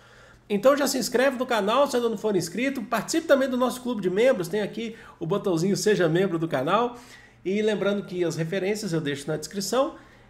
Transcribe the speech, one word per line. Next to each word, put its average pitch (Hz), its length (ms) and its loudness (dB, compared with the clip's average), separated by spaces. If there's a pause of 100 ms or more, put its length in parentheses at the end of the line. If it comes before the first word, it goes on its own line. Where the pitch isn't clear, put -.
(500)
Então 214 260 6
já 277 120 0
se 262 100 -2
inscreve 247 400 0
no 247 80 -2
canal, 233 400 2
se 247 120 -2
ainda 233 120 0
não 214 80 -4
for 208 180 0
inscrito, 240 460 -2
participe 226 460 -2
também 269 200 6
do 247 100 -2
nosso 247 220 0
clube 240 220 -6
de 180 80 0
membros, 202 380 2
tem 208 160 -2
aqui 220 320 -8 (240)
o 165 80 -8
botãozinho 190 500 0
Seja 180 320 2
Membro 165 300 2
do 160 80 -2
canal. 180 500 0 (480)
E 196 160 0
lembrando 202 460 0
que 180 160 -2
as 151 140 -2
referências 190 540 -2
eu 160 80 0
deixo 139 280 -6
na 156 100 -4
descrição, 247 600 -2 (320)